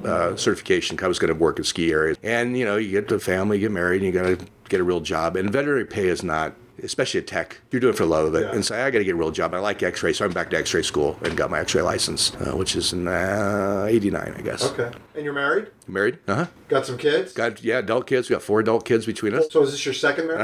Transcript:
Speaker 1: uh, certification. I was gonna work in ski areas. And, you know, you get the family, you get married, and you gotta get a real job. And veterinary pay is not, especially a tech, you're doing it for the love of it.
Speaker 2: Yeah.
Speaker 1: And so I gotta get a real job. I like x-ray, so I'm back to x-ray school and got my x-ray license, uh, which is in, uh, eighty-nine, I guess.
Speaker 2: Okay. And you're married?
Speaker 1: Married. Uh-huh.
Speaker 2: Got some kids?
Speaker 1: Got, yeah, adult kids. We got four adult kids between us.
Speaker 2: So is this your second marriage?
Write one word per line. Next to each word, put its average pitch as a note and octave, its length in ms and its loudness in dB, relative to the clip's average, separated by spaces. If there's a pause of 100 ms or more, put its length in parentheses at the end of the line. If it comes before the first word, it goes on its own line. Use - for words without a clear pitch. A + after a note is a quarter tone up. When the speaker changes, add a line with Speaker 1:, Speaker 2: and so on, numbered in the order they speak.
Speaker 1:
uh, F2 320 0
certification. F2+ 680 0
I F#2 60 2
was F2+ 100 0
gonna D#2+ 160 2
work D#2 240 2
in D#2 60 -6
ski E2 280 0
areas. D#2 300 2
And, A#2+ 340 -2
you B2+ 80 0
know, G#2 120 0
you G#2+ 160 -2
get G#2 160 0
the G#2+ 100 2
family, G2 400 0
you F#2+ 100 0
get G#2+ 40 -2
married, F2+ 300 2
and F#2 120 0
you F2+ 40 2
gotta F#2 200 2 (300)
get G2 120 2
a F2+ 40 2
real F2 160 2
job. E2 360 -2
And F#2+ 160 -2
veterinary C#3 320 0
pay G2+ 240 -2
is E2+ 140 0
not, D#2 320 -2 (280)
especially - 380 -2
a - 20 -6
tech, - 360 -8 (120)
you're B2+ 100 0
doing A#2+ 120 6
it - 60 -2
for G#2 60 2
the E2 40 2
love D#2 200 4
of D#2 60 0
it. D#2+ 120 2
Speaker 2:
Yeah. - 80 -6
Speaker 1:
And G#2 100 0
so G#2 100 -4
I B2+ 160 0
gotta A2 140 2
get F#2 60 2
a E2+ 60 0
real D#2+ 140 0
job. E2 240 -2
I F2+ 40 -4
like G2+ 240 -2
x-ray, F2+ 320 0
so G#2+ 100 0
I'm F#2 80 0
back E2+ 180 -2
to F2+ 60 2
x-ray D#2+ 240 0
school D2 420 0
and E2 140 -2
got D2 140 0
my D#2 100 0
x-ray D#2+ 220 0
license, - 580 0
uh, - 160 -2
which F2+ 180 -2
is F2 200 -2
in, F2+ 120 -2
uh, G2 800 0
eighty-nine, G2+ 520 0
I - 20 -10
guess. - 240 -4
Speaker 2:
Okay. D#3 240 -2 (260)
And D#3 80 -8
you're C#3+ 120 -6
married? C3+ 320 0 (200)
Speaker 1:
Married. G#2 300 0 (100)
Uh-huh. A#2+ 200 0 (220)
Speaker 2:
Got C3+ 180 0
some B2+ 100 -6
kids? D3+ 380 0
Speaker 1:
Got, A2+ 280 -4
yeah, A2+ 180 0
adult A2+ 260 -2
kids. B2+ 240 0
We A#2+ 60 4
got - 60 -8
four G#2+ 180 4
adult A2+ 260 2
kids A2 180 4
between G#2+ 300 -2
us. D#3 160 2
Speaker 2:
So D#3 140 6
is C#3 80 0
this C#3+ 120 -6
your C3+ 80 -2
second D3+ 360 0
marriage? D#3+ 160 -2